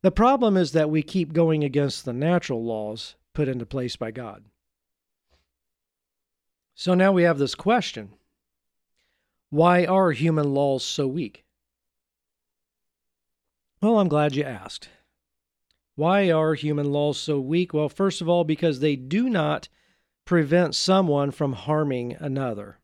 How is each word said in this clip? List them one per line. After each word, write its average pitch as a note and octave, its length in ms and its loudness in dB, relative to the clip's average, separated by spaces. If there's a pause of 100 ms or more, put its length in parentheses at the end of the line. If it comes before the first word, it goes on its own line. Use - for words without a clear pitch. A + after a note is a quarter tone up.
The F#3+ 80 4
problem A#3 460 4
is F3 160 0
that D#3 180 2
we D#3 120 0
keep D#3+ 300 -4
going D#3+ 320 2
against C#3 400 -2
the B2+ 80 -6
natural C#3 500 -2
laws A2 520 -8 (200)
put D3 140 -2
into B2+ 180 -6
place B2+ 300 -8
by A2+ 140 -8
God. G#2+ 340 -16 (2250)
So F3+ 200 -2
now F#3+ 180 4
we F3+ 100 4
have E3+ 160 2
this C#3 160 0
question. E3+ 560 -2 (1400)
Why F3 340 4
are F3+ 280 2
human D3 420 0
laws C#3 300 0
so - 220 -4
weak? C3 380 -6 (2250)
Well, A3 180 4
I'm F#3+ 100 4
glad D3 260 2
you C#3+ 100 -2
asked. - 440 -12 (1040)
Why F#3 360 2
are D#3 240 2
human D3 360 -2
laws D3 280 0
so D3 200 -2
weak? D#3+ 360 -2
Well, D3+ 140 0
first - 320 -4
of E3 80 -4
all, F3 160 2
because D3+ 360 -2
they D3 160 0
do E3+ 320 -2
not D3+ 400 -2 (560)
prevent E3 500 2
someone D3+ 560 2
from C#3 220 -4
harming C3 680 -4
another. B2+ 640 -6